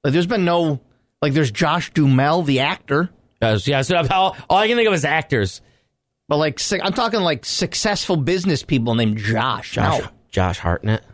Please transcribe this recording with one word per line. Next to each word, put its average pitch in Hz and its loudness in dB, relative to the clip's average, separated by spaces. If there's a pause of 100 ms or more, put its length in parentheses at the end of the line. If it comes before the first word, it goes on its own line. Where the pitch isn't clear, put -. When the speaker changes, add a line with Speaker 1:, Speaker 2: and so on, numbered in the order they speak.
Speaker 1:
Like, 135 0
there's 170 2
been 196 0
no, 170 0 (400)
like, 147 0
there's 143 2
Josh 160 -2
Duhamel, 147 4
the 139 2
actor. 156 -2 (300)
Speaker 2:
Uh, 110 2
yeah, 139 0
so 170 0 (100)
all, 190 0 (120)
all 185 4
I 214 2
can 240 2
think 226 2
of 202 2
is 156 -2
actors. 143 -2 (680)
Speaker 1:
But, 147 0
like, 151 0
su-, 196 -2
I'm 190 -2
talking, 226 0
like, 160 0
successful - -2
business 170 0
people 120 0
named 110 0
Josh. 113 -2
Speaker 2:
Josh, 147 0
Speaker 1:
No. - -10 (220)
Speaker 2:
Josh 92 0
Hartnett. 101 -2 (120)